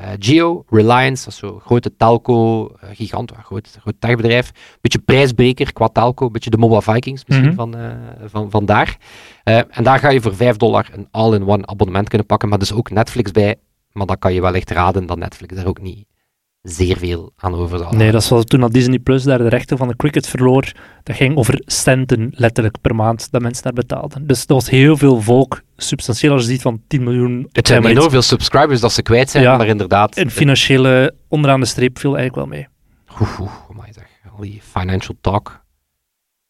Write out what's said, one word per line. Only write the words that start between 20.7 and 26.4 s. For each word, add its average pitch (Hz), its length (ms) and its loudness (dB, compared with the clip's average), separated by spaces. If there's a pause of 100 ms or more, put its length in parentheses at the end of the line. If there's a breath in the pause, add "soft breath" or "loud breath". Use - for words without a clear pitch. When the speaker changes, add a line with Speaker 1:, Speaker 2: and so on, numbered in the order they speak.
Speaker 2:
Dat 113 140 -10
ging 139 200 0
over - 300 0
centen, 127 680 0
letterlijk, 117 460 -2
per 117 140 -2
maand 113 360 -2
dat 120 120 -2
mensen 120 200 -6
daar 127 100 -6
betaalden. 135 540 -8
Dus 131 200 0
dat 151 160 4
was - 80 -10
heel 135 260 6
veel 135 240 4
volk, 123 400 2 (160)
substantieel - 560 -2
als 135 100 2